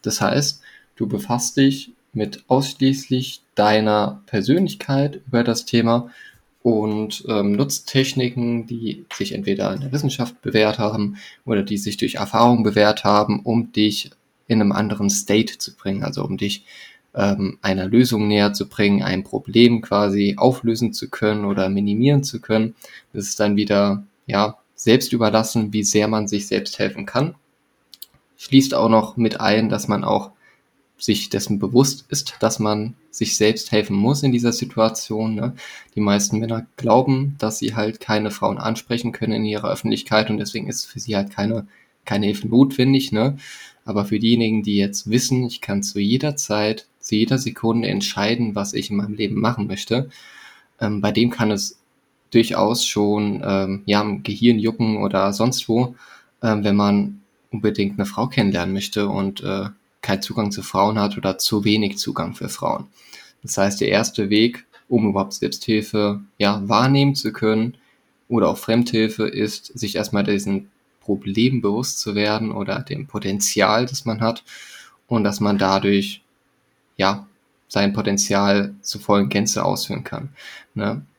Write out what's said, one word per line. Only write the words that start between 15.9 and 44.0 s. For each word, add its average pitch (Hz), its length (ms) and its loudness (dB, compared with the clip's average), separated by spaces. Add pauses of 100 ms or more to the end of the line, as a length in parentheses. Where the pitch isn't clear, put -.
also - 220 -6
um 95 140 -6
dich, 101 260 -6 (520)
ähm, 101 460 0
einer 95 240 0
Lösung 113 400 4
näher 104 280 4
zu 101 140 -6
bringen, 101 360 2
ein 95 180 -2
Problem 117 600 4
quasi 101 540 2
auflösen 117 560 0
zu - 160 -10
können 104 360 -2
oder 101 240 0
minimieren 107 560 2
zu 117 160 -8
können. 110 340 0 (380)
Das 101 160 -8
ist - 100 -8
dann 104 160 2
wieder, 101 480 2 (240)
ja, 107 320 0 (160)
selbst - 380 4
überlassen, 110 600 2
wie 107 120 0
sehr 107 240 2
man 107 180 0
sich 101 220 -4
selbst 101 320 -4
helfen 101 260 -4
kann. 147 300 -2 (1000)
Schließt 135 380 4
auch 113 140 2
noch 110 280 2
mit 113 240 0
ein, 107 280 2
dass 107 180 -2
man 101 160 -2
auch 104 300 -2 (680)
sich - 320 -2
dessen 101 300 -2
bewusst 120 480 2
ist, - 320 -6
dass 110 180 0
man 107 360 -2 (180)
sich - 240 -4
selbst 110 340 0
helfen 104 240 2
muss 127 300 2
in 131 80 4
dieser 120 180 2
Situation, 110 840 -2
ne? 123 180 -4 (400)
Die 107 60 -4
meisten 104 400 2
Männer 113 260 -6 (100)
glauben, 131 600 2
dass - 220 -4
sie 110 160 -4
halt 110 240 -4
keine 104 320 -2
Frauen 101 260 -2
ansprechen 117 540 -4
können 113 220 -2
in 110 100 -2
ihrer 104 260 -4
Öffentlichkeit 110 600 0
und 107 80 -2
deswegen 104 280 -6
ist - 180 -8
für - 140 -16
sie 107 160 -8
halt 101 160 -2
keine, 107 380 -4 (360)
keine 104 220 -2
Hilfe 104 220 -2
notwendig, 135 640 4
ne? 127 240 0 (480)
Aber 101 200 -2